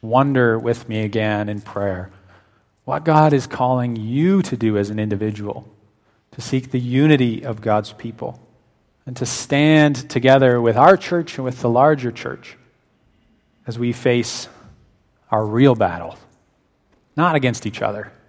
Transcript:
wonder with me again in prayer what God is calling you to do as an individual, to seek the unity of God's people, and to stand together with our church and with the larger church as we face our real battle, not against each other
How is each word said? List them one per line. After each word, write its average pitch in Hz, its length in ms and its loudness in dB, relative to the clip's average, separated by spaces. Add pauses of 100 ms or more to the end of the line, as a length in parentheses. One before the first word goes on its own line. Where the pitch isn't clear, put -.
wonder 123 560 2
with 120 300 -4
me 110 120 -4
again 107 480 -2
in 104 140 -8
prayer 95 480 -6 (760)
what 147 200 -6
God 156 280 4
is 135 140 0
calling 123 500 -2
you 147 460 0
to 175 140 -6
do 107 200 0
as 104 140 -2
an 107 80 -6
individual, 104 680 -6 (640)
to - 80 -18
seek 131 300 -6
the 131 80 -2
unity 127 640 2
of 110 200 -10
God's 107 320 0
people, - 440 -14 (680)
and 127 100 -12
to 127 80 -6
stand 147 840 2
together 131 500 4
with 117 160 2
our 165 200 8
church 170 400 -4
and 131 80 -8
with 123 160 -8
the 120 100 0
larger 127 420 2
church - 460 -14 (1080)
as 113 120 -10
we 120 140 -4
face 120 560 -2 (800)
our 107 140 0
real 120 300 4
battle, 87 420 -4 (1000)
not 165 180 2
against 131 320 -2
each 107 140 -8
other 104 320 -6 (160)